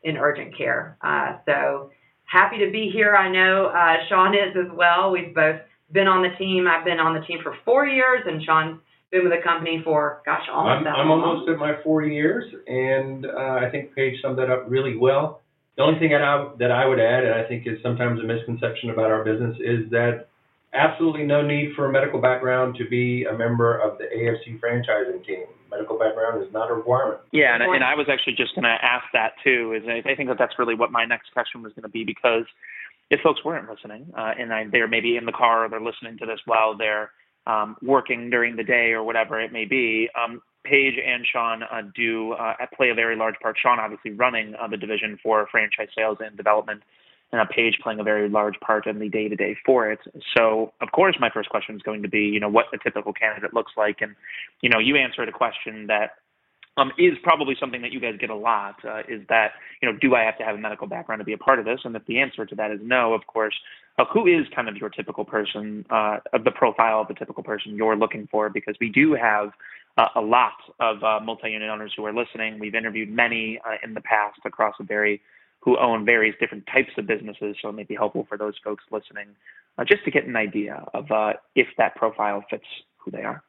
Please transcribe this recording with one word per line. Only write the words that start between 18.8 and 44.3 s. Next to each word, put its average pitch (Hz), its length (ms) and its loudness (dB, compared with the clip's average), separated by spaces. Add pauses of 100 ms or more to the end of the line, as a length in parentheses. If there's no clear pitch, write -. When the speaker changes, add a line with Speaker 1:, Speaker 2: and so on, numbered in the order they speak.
Speaker 2:
about 110 200 2
our 110 140 2
business, 113 380 -2
is 113 300 -2
that 117 360 0 (460)
absolutely 151 500 2
no 147 180 4
need 147 340 0
for 143 120 0
a 135 40 0
medical 135 300 2
background 127 540 2
to 120 120 -6
be 123 380 0
a 113 100 -4
member 117 440 2
of 107 180 0
the - 80 -10
A 117 240 -2
F 113 160 0
C 117 160 -14
franchising 110 640 -2
team. 92 200 -8 (260)
Medical 107 260 -6
background 110 460 0
is 95 100 -12
not 113 160 -2
a 120 40 0
requirement. 113 480 0 (100)
Speaker 3:
Yeah, 135 240 6
and, 117 60 2
Speaker 1:
Good 120 60 2
point. 180 100 2
Speaker 3:
and 127 80 4
I 139 100 2
was 147 160 0
actually 131 220 0
just 117 200 -2
gonna 117 280 2
ask 123 320 2
that 113 200 2 (100)
too, 120 320 2
is 110 120 -4
I, 117 200 -4
I 135 80 0
think 135 140 -4
that 117 80 -2
that's 120 220 0
really 117 160 0
what 117 160 0
my 117 140 2
next 117 280 -4
question 120 300 -6
was 107 100 -16
gonna 113 160 -16
be, 113 140 -6
because 113 420 0 (640)
if 143 120 2
folks 156 220 2
weren't 147 240 -6
listening, 113 480 -18
uh, 110 220 -4
and 117 160 -6
I, 110 180 -4
they're 113 160 4
maybe 117 300 0
in 117 80 -6
the 113 60 -4
car 113 340 2
or 110 40 -6
they're 110 120 -6
listening 113 380 -10
to 113 80 -10
this 110 180 -8
while 110 320 2
they're, 107 320 -2 (380)
um, 107 340 -2
working 123 480 0
during 120 280 0
the 113 60 -4
day 117 280 2
or 113 100 -2
whatever 113 380 0
it 113 120 -6
may 113 140 -6
be, 117 440 0 (120)
um, 117 200 -6 (240)
Paige 139 380 2
and 123 220 -4
Sean, 117 380 -2
uh, 113 180 -8 (140)
do, 113 380 -2
uh, 113 200 -4 (220)
play 127 140 2
a 117 40 0
very 113 220 0
large 110 260 -2
part. 110 180 -2
Sean 123 200 4
obviously 107 320 -8
running, 110 500 -2